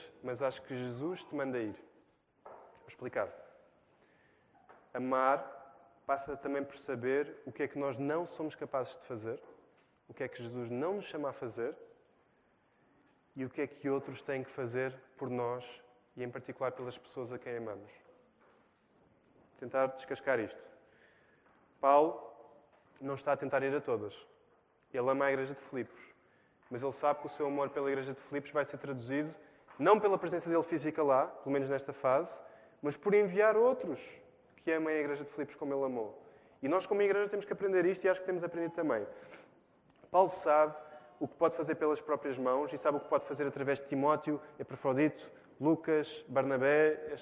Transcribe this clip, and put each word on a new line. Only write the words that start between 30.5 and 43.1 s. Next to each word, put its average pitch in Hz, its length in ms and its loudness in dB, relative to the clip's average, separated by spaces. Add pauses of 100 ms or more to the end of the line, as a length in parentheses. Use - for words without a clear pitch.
dele 165 120 4
física 160 400 -2
lá, 139 240 6
pelo - 260 -6
menos 139 180 0
nesta 135 220 -2
fase, 135 440 2 (460)
mas 147 140 -2
por 202 180 2
enviar 208 420 6
outros 226 440 2 (560)
que - 140 -4
amem 160 240 2
a 156 60 2
igreja 143 240 -2
de 139 60 -12
Filipos - 260 -6
como 143 180 -4
ele 139 100 0
amou. 120 380 -4 (400)
E 135 60 -2
nós, 185 180 2
como 202 160 2
igreja, 202 260 4
temos 202 160 -4
que - 80 -6
aprender 190 340 2
isto 185 180 0
e 202 40 6
acho 185 120 4
que - 60 -8
temos 180 180 -2
aprendido 170 300 -4
também. 127 320 0 (1040)
Paulo 180 180 8
sabe 151 460 4 (440)
o 151 80 -2
que - 80 -14
pode 165 220 2
fazer 156 180 -2
pelas 151 260 0
próprias 139 380 -2
mãos 131 340 0
e 143 60 -8
sabe 147 200 2
o - 20 0
que - 80 -12
pode 139 160 2